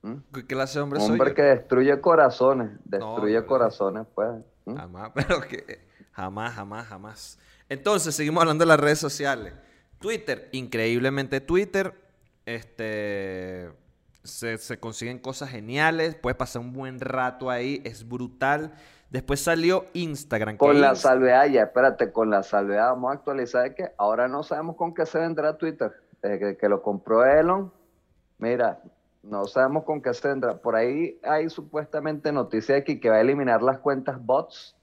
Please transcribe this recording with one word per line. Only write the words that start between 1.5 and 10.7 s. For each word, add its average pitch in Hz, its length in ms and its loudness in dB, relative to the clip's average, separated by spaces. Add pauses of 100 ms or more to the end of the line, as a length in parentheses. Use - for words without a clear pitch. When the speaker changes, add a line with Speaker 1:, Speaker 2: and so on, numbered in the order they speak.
Speaker 1:
corazones, 131 720 4
Speaker 2:
No, 104 140 -20
Speaker 1:
destruye 107 480 -2
Speaker 2:
yo 113 80 2
no. 110 60 -10
Speaker 1:
corazones, 110 680 0
pues. 107 160 -2 (360)
¿Mm? 127 100 -8
Speaker 2:
Jamás, 92 360 -14
<laughs> - 40 -12
pero 147 260 -2
que, - 380 -14 (320)
jamás, 104 420 -8
jamás, 107 340 -12
jamás. 107 520 -20 (300)
Entonces, 156 460 -2
seguimos 156 260 0
hablando 160 220 2
de 165 40 4
las 156 120 8
redes 147 200 2
sociales. 135 540 -6 (460)
Twitter, 190 520 -6
increíblemente 127 920 -2